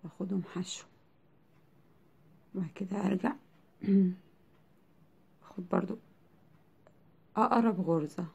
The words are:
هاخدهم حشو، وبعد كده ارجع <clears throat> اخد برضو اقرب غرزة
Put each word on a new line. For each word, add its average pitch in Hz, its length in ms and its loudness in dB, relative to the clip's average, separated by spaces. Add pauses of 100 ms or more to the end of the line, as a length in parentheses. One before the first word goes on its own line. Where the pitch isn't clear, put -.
هاخدهم 185 380 -6 (120)
حشو، - 300 -8 (1700)
وبعد 175 200 -4
كده 190 320 -4
ارجع 190 260 0 (500)
<clears throat> - 1600 -2
اخد - 300 -12
برضو 190 240 0 (1400)
اقرب 220 440 4
غرزة 165 540 0